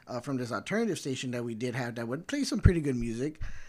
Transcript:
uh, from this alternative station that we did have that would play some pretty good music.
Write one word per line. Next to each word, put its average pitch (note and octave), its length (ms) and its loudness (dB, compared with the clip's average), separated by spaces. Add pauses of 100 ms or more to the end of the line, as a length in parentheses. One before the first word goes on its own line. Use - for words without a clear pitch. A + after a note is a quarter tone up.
uh, A#2+ 140 -4
from C#3 160 -2
this B2 140 -4
alternative F#3 460 0
station C3 340 -4
that A#2+ 120 -4
we A#2+ 100 -4
did A#2 220 -2
have A#2+ 200 -4
that A#2 120 -4
would C#3+ 200 -4
play C#4+ 180 0
some A#3+ 160 0
pretty F3 200 8
good C#3 140 2
music. A#2 440 -2 (300)